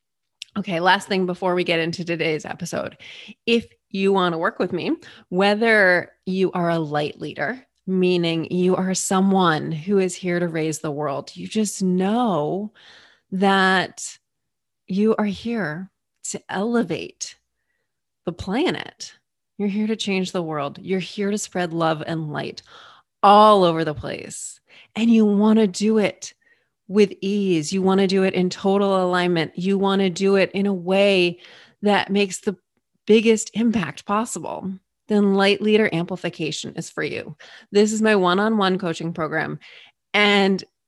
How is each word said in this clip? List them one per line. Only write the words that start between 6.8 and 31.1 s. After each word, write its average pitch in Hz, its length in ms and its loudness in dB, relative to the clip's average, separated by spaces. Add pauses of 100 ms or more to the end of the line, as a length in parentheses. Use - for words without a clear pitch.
light 147 400 -4
leader, 156 440 -8 (220)
meaning 175 640 0
you 180 240 2
are 185 200 -2
someone 185 760 2
who 180 300 -2
is 180 160 -2
here 175 240 -2
to 175 80 -2
raise 160 320 -4
the 156 100 -6
world, 143 460 -6
you 175 100 -14
just 208 380 -4
know 185 880 0 (580)
that 190 880 0 (680)
you 208 320 2
are 214 40 0
here 190 640 -6 (420)
to - 180 -10
elevate 185 880 -4 (880)
the 180 80 -6
planet. - 840 -6 (460)
You're 208 60 -2
here 214 220 -2
to 220 80 -2
change 190 340 -4
the 180 100 -4
world. 147 400 -6
You're 190 200 -4
here 202 320 -6
to 214 40 -4
spread 180 360 -6
love 160 340 0
and 160 260 -6
light - 300 -8 (600)
all 208 400 8
over 165 200 2
the 151 80 -4
place. - 680 -12 (340)
And 226 160 2
you 226 140 6
wanna 214 420 4
do 208 320 0
it - 340 -4 (540)
with 202 340 2
ease. 190 520 -2
You 190 100 0
wanna 190 240 4
do 190 160 2
it 190 120 0
in 180 160 0
total 196 540 0
alignment. 180 540 0
You 190 180 0
wanna 196 340 2
do 196 260 2
it 190 160 2
in 196 140 -2
a 202 60 0
way 185 680 2 (420)